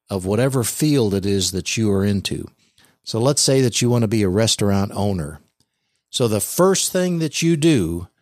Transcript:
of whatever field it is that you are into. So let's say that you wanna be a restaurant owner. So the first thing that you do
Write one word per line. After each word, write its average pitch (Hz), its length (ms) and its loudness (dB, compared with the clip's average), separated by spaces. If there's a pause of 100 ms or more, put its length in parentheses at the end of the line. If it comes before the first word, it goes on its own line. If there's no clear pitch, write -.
of 95 160 -6
whatever 123 380 0
field 127 500 0
it 95 120 -2
is 98 260 0
that 92 260 -6
you 110 140 0
are 98 120 2
into. 98 440 -2 (560)
So - 160 -6
let's 135 220 0
say 135 200 2
that 120 200 0
you 123 80 2
wanna 120 180 2
be 104 160 2
a 95 60 2
restaurant 101 640 0
owner. 90 440 -4 (680)
So 123 180 0
the 104 140 0
first 185 500 0
thing 180 280 -2
that 160 220 -4
you 165 140 2
do 95 520 0 (140)